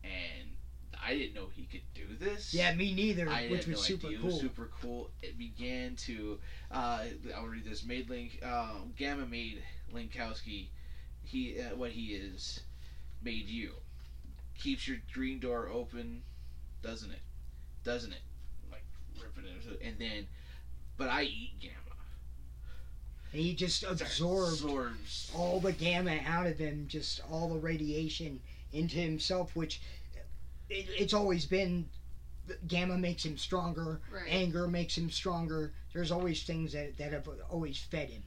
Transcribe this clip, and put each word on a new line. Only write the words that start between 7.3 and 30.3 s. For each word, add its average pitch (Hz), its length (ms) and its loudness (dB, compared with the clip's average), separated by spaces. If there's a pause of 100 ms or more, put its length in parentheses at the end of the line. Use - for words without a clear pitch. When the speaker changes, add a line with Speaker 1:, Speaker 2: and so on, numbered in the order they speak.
Speaker 1:
I'll 113 100 -4
read 113 180 -4
this. 110 200 -4
Made 120 240 -2
Link, 120 360 -4
uh, 117 300 0 (220)
Gamma 139 300 -2
made 117 340 -4 (320)
Linkowski, 113 760 -4 (560)
he, 127 360 -2
uh, 123 140 -2
what 123 160 -2
he 110 240 -2
is, - 460 -4 (600)
made 110 260 0
you. 113 240 -4 (840)
Keeps - 300 2
your 254 120 0 (140)
green 131 280 0
door 120 280 2
open, 120 540 -2 (600)
doesn't 113 280 -4
it? - 100 -4 (640)
Doesn't 117 300 0
it? - 100 -6 (480)
Like, - 140 -6 (360)
ripping - 300 -6
it. 120 320 -6
And 113 160 -2
then, 107 280 -2 (680)
"But 131 140 2
I 143 140 4
eat 226 360 -2
Gamma." - 140 -8 (1600)
Speaker 2:
And 151 100 2
he 175 120 4
just 175 260 2
Speaker 1:
Sorry, 190 140 0
Speaker 2:
absorbed 175 580 4 (100)
Speaker 1:
absorbs. 127 720 0
Speaker 2:
all 175 260 4
the 185 120 6
Gamma 175 520 4
out 170 220 4
of 156 120 4
him, 147 300 0
just - 320 -2 (100)
all 165 180 2
the 165 100 2
radiation 156 840 2 (320)
into 160 240 4
himself, 170 600 2
which 160 240 0 (920)